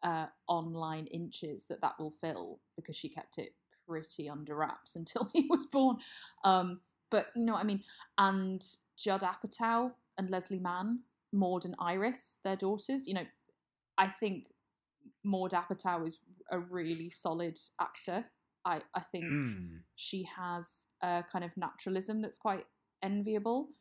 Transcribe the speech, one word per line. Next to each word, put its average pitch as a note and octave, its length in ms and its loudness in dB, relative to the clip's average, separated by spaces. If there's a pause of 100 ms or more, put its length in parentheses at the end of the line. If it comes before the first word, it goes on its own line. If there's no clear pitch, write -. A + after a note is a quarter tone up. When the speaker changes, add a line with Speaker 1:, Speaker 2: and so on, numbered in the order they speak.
Speaker 1:
uh, D#3+ 260 0 (200)
online E3 600 -2
inches E3 600 -6
that - 140 -6
that - 180 0
will D3+ 120 -4
fill, - 480 -6 (160)
because E3 200 -10
she - 140 -8
kept - 280 -12
it - 180 -10 (320)
pretty D#3 400 -8
under D3 280 -8
wraps - 400 -2
<laughs> - 0 -
until E3+ 380 -2
he D4+ 160 6
was - 160 4
born. C4 320 6 (460)
Um, F3+ 380 6 (280)
but, G#3+ 260 4
you A#3 100 2
know A3+ 80 4
what E3+ 60 0
I F#3+ 40 2
mean? G3+ 200 0 (340)
And F#3+ 460 4 (320)
Judd F#3+ 260 0
Apatow A#3 720 0 (240)
and F#3+ 120 0
Leslie F#3 300 -2
Mann, F#3+ 440 0 (280)
Maud F#3 340 4
and F3 140 -6
Iris, F#3+ 640 0
their F#3+ 120 2
daughters, G#3 520 0
you - 60 -2
know, F3+ 120 -2 (720)
I F#3+ 100 6
think F#3+ 400 -2 (760)
Maud F#3 280 2
Apatow F3+ 540 0
is E3 120 -4 (320)
a F#3 100 0
really E3+ 500 -4
solid E3 500 -2 (200)
actor. F#3 460 -4 (380)
I, E3+ 180 0 (120)
I F#3 80 -2
think E3 400 -2
Speaker 2:
Mm. F2+ 400 -4 (140)
Speaker 1:
she - 280 -6
has F3 640 -4 (140)
a F3 280 2
kind F3 140 -2
of E3+ 120 -8
naturalism F#3+ 680 -2
that's - 160 -6
quite G3 280 -2 (360)
enviable. G#3+ 680 0 (100)